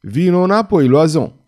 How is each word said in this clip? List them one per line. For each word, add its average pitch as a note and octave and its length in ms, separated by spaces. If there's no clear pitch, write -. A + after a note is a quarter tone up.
Vino F3 420
înapoi, G3 460
Loazon! D3+ 440